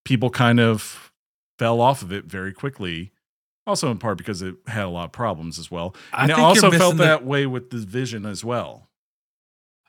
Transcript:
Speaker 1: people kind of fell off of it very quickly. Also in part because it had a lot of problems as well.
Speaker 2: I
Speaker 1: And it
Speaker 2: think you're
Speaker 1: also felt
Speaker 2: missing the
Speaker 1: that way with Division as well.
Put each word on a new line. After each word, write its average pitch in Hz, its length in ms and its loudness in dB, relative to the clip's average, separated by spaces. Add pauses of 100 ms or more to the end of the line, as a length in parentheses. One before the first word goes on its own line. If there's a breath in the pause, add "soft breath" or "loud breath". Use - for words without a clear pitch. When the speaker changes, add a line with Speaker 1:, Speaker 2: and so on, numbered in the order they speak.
Speaker 1:
people 127 260 0
kind 120 300 4
of - 520 0 (460)
fell 117 220 0
off 135 220 2
of 90 100 -10
it 101 120 -8
very 95 280 -10
quickly. 92 600 -10 (520)
Also 170 280 -2
in 104 60 -6
part 101 200 -4
because 92 240 -10
it 92 140 -10 (100)
had 107 180 -4
a 92 40 -6
lot 87 160 -8
of 80 80 -14
problems 82 440 -6
as 80 140 -16
well. 87 240 -8 (180 loud breath)
Speaker 2:
I - 100 -2
Speaker 1:
And 143 100 4
it - 20 2
Speaker 2:
think 160 40 2
you're 160 100 6
Speaker 1:
also 208 240 6
felt - 0 - (220)
Speaker 2:
missing - 20 0
the 170 80 4
Speaker 1:
that 156 200 4
way 139 220 0
with 127 240 -6
Division 110 560 -8
as 101 180 -10
well. 98 440 -8 (1000)